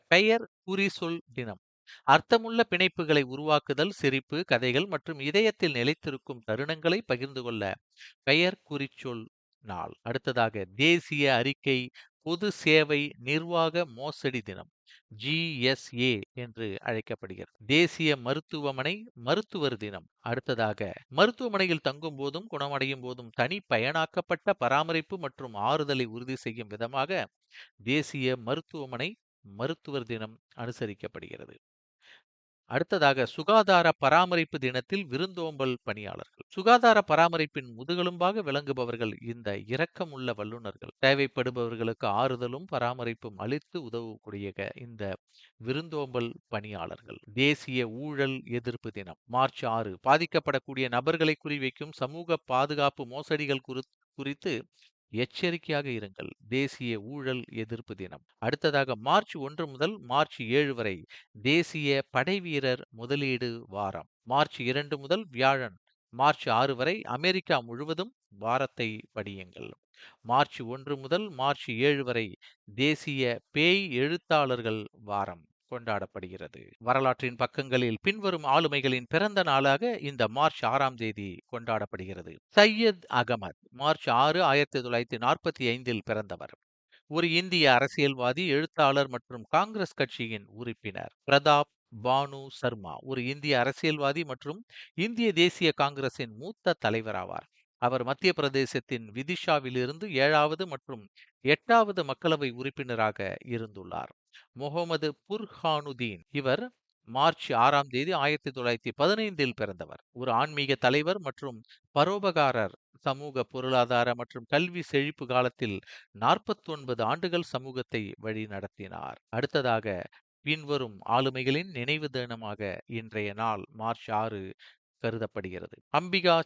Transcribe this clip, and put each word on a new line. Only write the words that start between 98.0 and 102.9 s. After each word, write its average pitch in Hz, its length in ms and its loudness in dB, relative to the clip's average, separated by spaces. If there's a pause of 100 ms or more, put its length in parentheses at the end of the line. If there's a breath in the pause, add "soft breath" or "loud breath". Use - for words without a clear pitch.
மத்திய 139 300 2
பிரதேசத்தின் 135 800 -2
விதிஷாவிலிருந்து 143 960 -2
ஏழாவது 151 580 2
மற்றும் 131 400 -12 (340 soft breath)
எட்டாவது 202 640 4
மக்களவை 143 480 0
உறுப்பினராக 117 920 -2